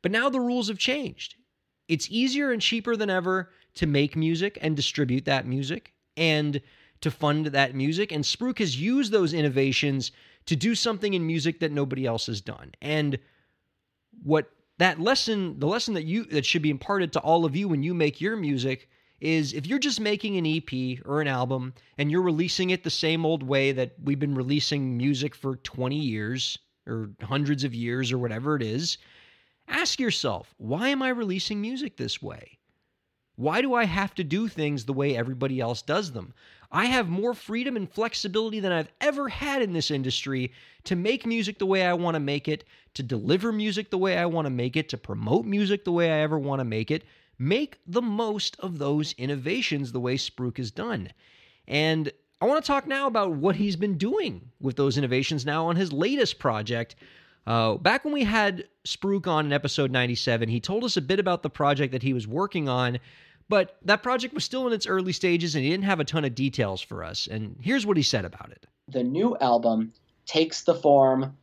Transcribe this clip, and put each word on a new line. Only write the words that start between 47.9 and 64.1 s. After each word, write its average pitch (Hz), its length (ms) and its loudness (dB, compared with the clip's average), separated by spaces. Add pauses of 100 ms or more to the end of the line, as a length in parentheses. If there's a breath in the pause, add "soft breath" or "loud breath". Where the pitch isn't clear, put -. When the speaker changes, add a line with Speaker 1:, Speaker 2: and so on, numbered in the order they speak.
Speaker 1:
most 214 600 -2
of 180 160 -6
those 147 400 0
innovations 143 760 -2
the 127 80 -4
way 123 160 0
Spruik 127 400 -4
has 120 160 -6
done. 175 380 -6 (580 soft breath)
And 156 420 2 (300)
I 185 60 0
wanna 294 160 4
talk 277 260 -2
now 277 200 0
about 208 260 0
what 165 240 2
he's 202 180 0
been 190 220 -2
doing 196 540 -2 (100)
with 135 160 -2
those 139 200 4
innovations 135 480 0
now 156 220 0
on 170 80 2
his 180 160 0
latest 214 480 0
project. 117 560 -2 (500 soft breath)
Uh, 113 300 2
back 240 300 2
when 302 80 -2
we 285 100 2
had 202 460 0 (180)
Spruik 196 400 -2
on 151 180 2
in 143 80 0
episode 139 380 0
ninety-seven, 120 560 2
he 117 140 0
told 220 240 -2
us 226 100 0
a 180 60 2
bit 180 180 0
about 180 240 0
the 151 60 -2
project 143 420 2
that 127 120 -4
he 135 100 2
was 117 120 -2
working 151 440 -2
on, 123 300 2 (500 soft breath)
but 196 340 2
that 208 180 4
project 254 320 -2